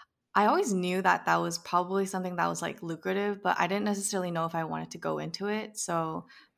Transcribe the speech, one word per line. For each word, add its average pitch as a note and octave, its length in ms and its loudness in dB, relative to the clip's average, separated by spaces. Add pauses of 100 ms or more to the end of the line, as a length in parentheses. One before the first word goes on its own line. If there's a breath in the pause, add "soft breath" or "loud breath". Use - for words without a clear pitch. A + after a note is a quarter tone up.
(360 loud breath)
I G3+ 100 6
always D4 280 2
knew F3+ 260 0
that F#3 240 4
that E3+ 120 4
was E3+ 220 0
probably F3+ 460 0
something F#3 320 -4
that E3+ 100 2
was, E3+ 140 -2
like, E3 220 -6
lucrative, F#3+ 600 -2
but F#3 160 2
I F3 80 4
didn't G3+ 200 0
necessarily G3+ 440 -2
know E3 140 0
if E3 100 -4
I E3 100 0
wanted D#3+ 260 -6
to E3 80 -12
go D#3+ 200 -2
into E3 300 -6
it. G#3+ 300 -4
So E3 480 -2 (320 loud breath)